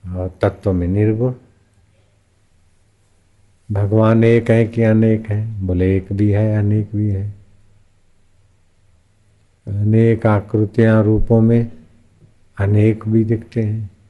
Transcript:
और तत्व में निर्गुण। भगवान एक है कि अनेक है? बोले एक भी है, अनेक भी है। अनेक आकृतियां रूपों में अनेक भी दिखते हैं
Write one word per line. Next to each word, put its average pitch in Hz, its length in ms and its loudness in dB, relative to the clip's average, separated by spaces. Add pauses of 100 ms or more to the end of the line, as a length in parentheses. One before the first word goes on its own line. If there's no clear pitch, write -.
और 90 280 -8 (100)
तत्व 98 320 -2
में 87 140 -2
निर्गुण। 110 460 -2 (2250)
भगवान 110 540 2
एक 113 280 2
है 113 160 4
कि 117 160 -2
अनेक 110 440 2
है? 107 400 -6
बोले 92 300 0
एक 95 160 -6
भी 104 180 0
है, 107 260 0
अनेक 104 380 -2
भी 107 140 -2
है। 98 160 -4 (2500)
अनेक 110 600 2
आकृतियां 107 760 2
रूपों 110 380 2
में 117 300 2 (840)
अनेक 104 500 0
भी 110 180 0
दिखते 113 360 -6
हैं 107 280 -6 (200)